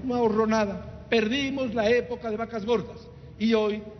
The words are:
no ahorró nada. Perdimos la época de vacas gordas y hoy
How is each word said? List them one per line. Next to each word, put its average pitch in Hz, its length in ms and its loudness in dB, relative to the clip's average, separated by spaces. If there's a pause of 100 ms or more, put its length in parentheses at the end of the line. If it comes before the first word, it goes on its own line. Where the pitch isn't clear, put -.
no 247 100 -2
ahorró 226 320 4
nada. 208 600 -2
Perdimos 262 680 2
la 220 160 2
época 240 400 0
de 214 60 -4
vacas 226 280 -6
gordas 220 340 -2 (400)
y 220 160 4
hoy 214 280 2 (180)